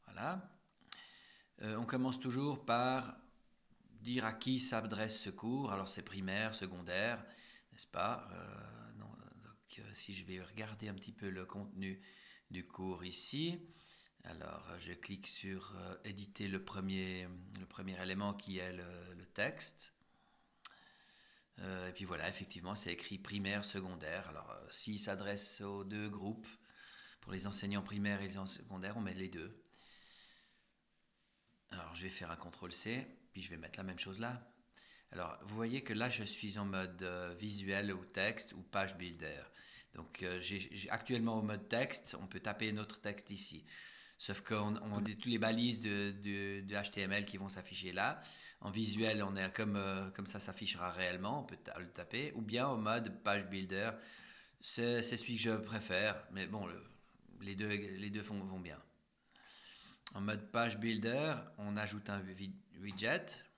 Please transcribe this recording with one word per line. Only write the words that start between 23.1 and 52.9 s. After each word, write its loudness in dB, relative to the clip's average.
primaire, 2
secondaire. -2
Alors, -10
euh, -10
s'il -2
s'adresse 0
aux -2
deux -2
groupes, -2
pour -8
les -2
enseignants 2
primaires 2
et -2
les -4
enseignants -4
secondaires, -4
on -2
met 0
les -2
deux. -8
Alors, -6
je -6
vais -2
faire -4
un -2
contrôle -8
C, 0
puis -6
je -6
vais -6
mettre -6
la -4
même -4
chose -4
là. -4
Alors, -4
vous -6
voyez 0
que -2
là, 4
je 2
suis -2
en 2
mode, 0
euh, -2
visuel 2
ou -4
texte 2
ou -10
page 2
builder. -4
Donc, -8
euh, 2
j'ai, 0
j'ai -4
actuellement 4
au 2
mode 0
texte, 2
on -6
peut -6
taper 2
notre -2
texte -4
ici. -2
Sauf -2
qu'on, 4
on 2
a 0
tous -2
les 6
balises 6
de, 4
de, 0
de -4
H 2
T 0
M 4
L 4
qui -4
vont -2
s'afficher -4
là. 4
En -4
visuel, 4
on 2
est 2
comme, 4
euh, 2
comme -4
ça -2
s'affichera 0
réellement, 2
on -4
peut -10
ta-, -8
le -6
taper. -2
Ou -2
bien 4
en 4
mode 2